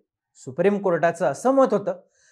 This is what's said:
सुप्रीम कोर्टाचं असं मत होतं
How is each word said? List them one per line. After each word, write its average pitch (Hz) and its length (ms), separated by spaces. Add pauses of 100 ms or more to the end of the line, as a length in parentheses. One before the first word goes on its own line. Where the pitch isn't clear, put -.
(360)
सुप्रीम 180 420
कोर्टाचं 175 480
असं 147 260
मत 269 200
होतं 190 300 (300)